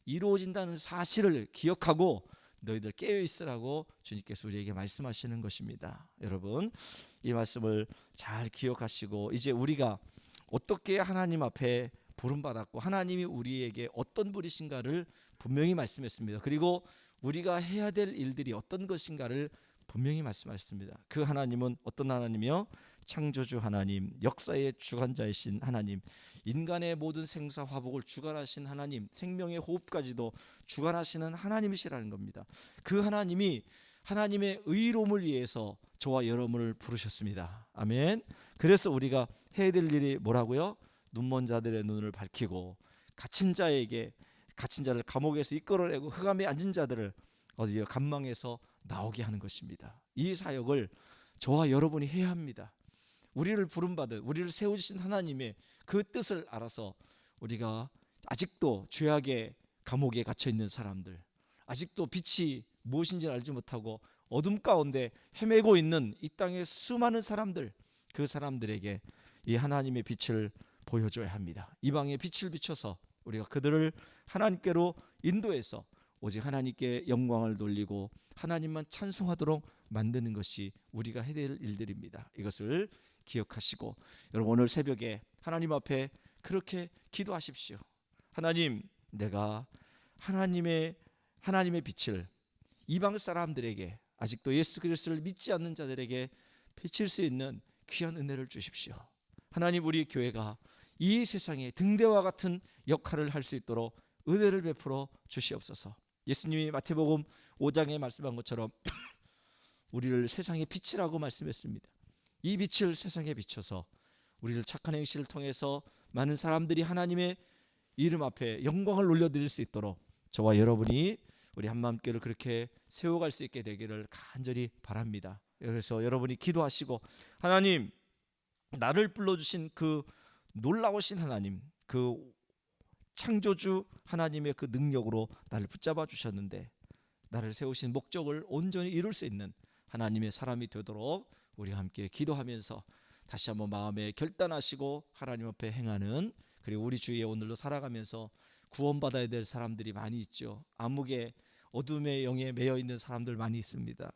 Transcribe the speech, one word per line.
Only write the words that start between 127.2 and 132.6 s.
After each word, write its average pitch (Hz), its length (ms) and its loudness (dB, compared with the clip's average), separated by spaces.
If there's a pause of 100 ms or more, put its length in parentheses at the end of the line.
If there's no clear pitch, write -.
하나님, 180 500 6 (880)
나를 147 360 4
불러주신 180 600 0
그 156 300 0 (480)
놀라우신 202 640 2
하나님, 101 440 -2 (240)
그 123 460 -2 (840)